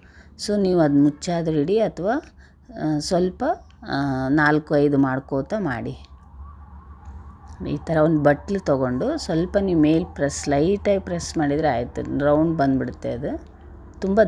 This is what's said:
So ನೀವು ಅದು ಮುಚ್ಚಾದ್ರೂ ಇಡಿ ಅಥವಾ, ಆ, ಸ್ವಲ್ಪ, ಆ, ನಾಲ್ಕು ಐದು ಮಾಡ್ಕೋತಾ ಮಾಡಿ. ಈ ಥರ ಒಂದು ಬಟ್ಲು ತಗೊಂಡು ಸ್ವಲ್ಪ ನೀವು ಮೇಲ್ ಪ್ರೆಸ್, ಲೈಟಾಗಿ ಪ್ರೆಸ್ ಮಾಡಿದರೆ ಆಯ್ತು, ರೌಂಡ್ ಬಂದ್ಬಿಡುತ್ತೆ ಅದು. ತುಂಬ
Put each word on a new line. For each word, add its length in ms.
So 200
ನೀವು 180
ಅದು 140
ಮುಚ್ಚಾದ್ರೂ 600
ಇಡಿ 140
ಅಥವಾ, 360
ಆ, 160
ಸ್ವಲ್ಪ, 440
ಆ, 20
ನಾಲ್ಕು 560
ಐದು 140
ಮಾಡ್ಕೋತಾ 600
ಮಾಡಿ. 360
ಈ 20
ಥರ 100
ಒಂದು 260
ಬಟ್ಲು 380
ತಗೊಂಡು 480
ಸ್ವಲ್ಪ 420
ನೀವು 200
ಮೇಲ್ 260
ಪ್ರೆಸ್, 320
ಲೈಟಾಗಿ 500
ಪ್ರೆಸ್ 300
ಮಾಡಿದರೆ 300
ಆಯ್ತು, 580
ರೌಂಡ್ 340
ಬಂದ್ಬಿಡುತ್ತೆ 580
ಅದು. 140
ತುಂಬ 280